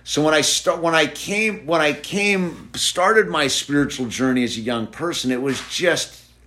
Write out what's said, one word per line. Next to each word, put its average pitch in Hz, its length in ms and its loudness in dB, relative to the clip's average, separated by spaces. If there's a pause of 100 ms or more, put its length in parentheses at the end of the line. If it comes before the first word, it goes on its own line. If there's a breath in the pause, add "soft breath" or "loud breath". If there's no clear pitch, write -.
So - 220 0
when 156 100 4
I 151 60 6
start, 165 420 0
when 165 120 2
I 160 120 4
came, 202 600 -4
when 165 140 2
I 151 120 2
came, 190 800 -2
started 202 540 4
my 156 180 0
spiritual 139 600 0
journey 127 360 0
as 107 140 -2
a 113 40 -8
young 113 280 -4
person, 151 420 -4
it 127 100 0
was 131 300 -2
just - 500 -2 (260)